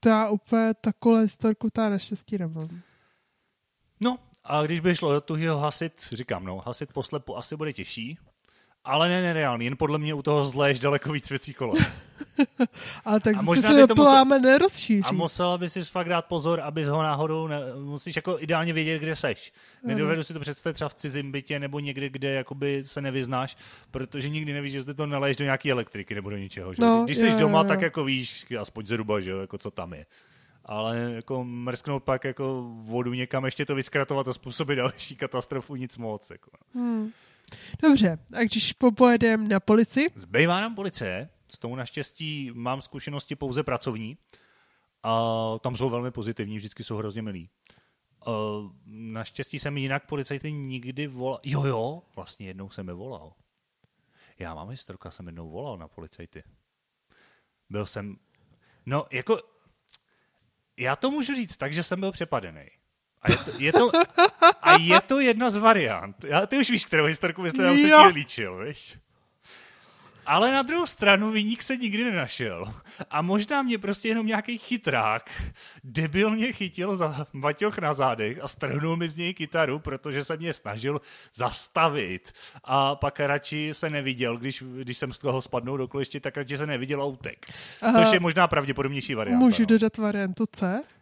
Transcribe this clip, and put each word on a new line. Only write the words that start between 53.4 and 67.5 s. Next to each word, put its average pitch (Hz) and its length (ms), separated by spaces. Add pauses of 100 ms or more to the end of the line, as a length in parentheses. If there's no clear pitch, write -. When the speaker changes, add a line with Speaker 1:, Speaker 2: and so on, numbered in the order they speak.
Speaker 2:
Já 82 160
mám 80 160
historku, 101 380
já - 40
jsem 92 140
jednou 82 240
volal 113 280
na 80 100
policajty. 82 540 (1300)
Byl 104 160
jsem, 101 300 (720)
no, 139 260
jako, 214 260 (1400)
já 127 200
to 262 140
můžu 277 240
říct 233 220
tak, 139 180
že 170 80
jsem 185 180
byl 190 120
přepadený. 95 520 (580)
A 107 80
je - 60
to, - 220
je 143 140
to, - 180 (720)
a 349 140
je 175 240
to 269 200
jedna 240 300
z 208 60
variant. 131 680
Já, 160 220
ty 262 120
už 247 120
víš, 220 140
kterou 156 220
historku 160 360
bys - 100